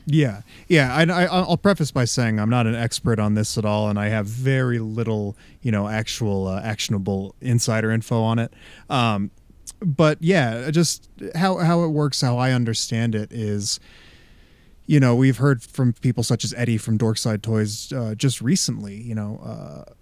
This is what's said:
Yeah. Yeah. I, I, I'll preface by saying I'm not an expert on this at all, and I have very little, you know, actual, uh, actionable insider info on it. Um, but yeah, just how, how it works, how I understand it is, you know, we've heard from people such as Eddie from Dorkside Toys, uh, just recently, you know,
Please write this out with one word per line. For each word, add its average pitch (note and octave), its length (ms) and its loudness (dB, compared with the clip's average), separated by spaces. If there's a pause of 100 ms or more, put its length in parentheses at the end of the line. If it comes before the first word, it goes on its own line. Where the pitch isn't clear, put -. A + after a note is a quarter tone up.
Yeah. C#3 360 2 (280)
Yeah. C3+ 260 4
I, D#3 80 4
I, F3+ 220 4
I'll F3 320 0
preface F#3 340 2
by B2+ 140 0
saying A2+ 340 0
I'm G#2+ 100 0
not A#2+ 160 2
an A2+ 100 0
expert A#2 440 -2
on G#2 140 2
this G#2+ 240 0
at G#2+ 80 -2
all, G#2+ 240 2
and G#2 100 0
I G#2 80 0
have G#2+ 180 0
very B2+ 540 0
little, A2 560 -4 (260)
you A#2+ 100 -2
know, G#2 180 0
actual, G#2+ 580 -2
uh, F#2+ 160 -4
actionable G2+ 800 -4
insider A2+ 500 0
info A2+ 300 0
on A2+ 180 2
it. A#2 140 -4 (360)
Um, A2 420 0 (500)
but D#3 400 2
yeah, C#3 500 2
just - 380 0 (260)
how, F#3 220 0
how E3+ 260 2
it E3 60 0
works, D3 320 0
how B2 160 2
I B2+ 140 2
understand A2+ 600 0
it G#2+ 180 -4
is, G#2 480 -4 (1080)
you D3+ 140 4
know, B2 120 6
we've B2+ 240 4
heard C3+ 240 2
from B2+ 320 0
people B2 300 0
such A2+ 220 0
as G2 100 -6
Eddie A#2+ 220 0
from A2 200 -2
Dorkside A2 460 0
Toys, A2 480 -2
uh, A#2 240 -4
just B2+ 260 0
recently, A2 540 -2
you A2+ 180 -10
know, G#2+ 720 -10 (160)